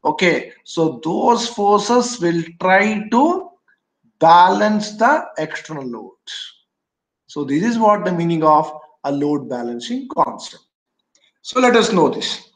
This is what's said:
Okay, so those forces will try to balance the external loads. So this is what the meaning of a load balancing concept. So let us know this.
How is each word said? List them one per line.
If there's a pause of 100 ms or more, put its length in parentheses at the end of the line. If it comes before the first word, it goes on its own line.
Okay, (100)
so
those
forces
will (180)
try
to (720)
balance
the (140)
external
loads. (760)
So
this
is
what
the
meaning
of (300)
a
load
balancing (100)
concept. (800)
So
let
us
know
this.